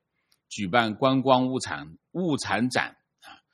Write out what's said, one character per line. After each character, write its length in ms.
举 180
办 280
观 260
光 260
物 120
产， 360
物 240
产 320
展 280
啊， 160